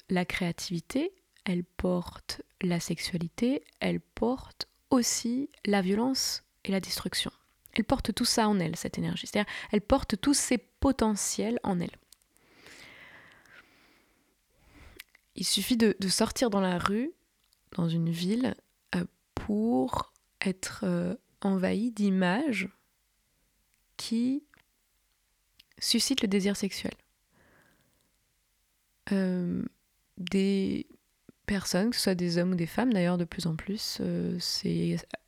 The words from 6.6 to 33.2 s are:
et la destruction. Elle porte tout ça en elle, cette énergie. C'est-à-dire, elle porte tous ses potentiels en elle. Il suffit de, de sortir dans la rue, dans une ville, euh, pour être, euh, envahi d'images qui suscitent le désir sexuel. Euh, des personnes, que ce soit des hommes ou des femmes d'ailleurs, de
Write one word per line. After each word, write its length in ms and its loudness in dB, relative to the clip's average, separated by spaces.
et 80 -4
la 80 2
destruction. 520 -4
Elle 120 0
porte 280 0
tout 120 -2
ça 220 4
en 120 4
elle, 160 0
cette 220 -8
énergie. 280 -4
C'est-à-dire, 260 -2
elle 100 4
porte 380 2
tous 140 4
ses 240 2
potentiels 1040 0
en 160 0
elle. 160 -4
Il 100 -6
suffit 320 2
de, 220 6
de 80 -2
sortir 420 2
dans 120 2
la 160 2
rue, 340 0
dans 180 0
une 200 0
ville, 440 0
euh, 100 -2
pour 800 0
être, 420 -4
euh, 320 0
envahi 500 2
d'images 760 2
qui 460 -2
suscitent 420 2
le 60 2
désir 280 2
sexuel. 380 -6
Euh, 520 0
des 680 0
personnes, 380 0
que 80 -2
ce 60 0
soit 120 4
des 220 0
hommes 160 2
ou 20 2
des 100 0
femmes 280 0
d'ailleurs, 240 2
de 80 0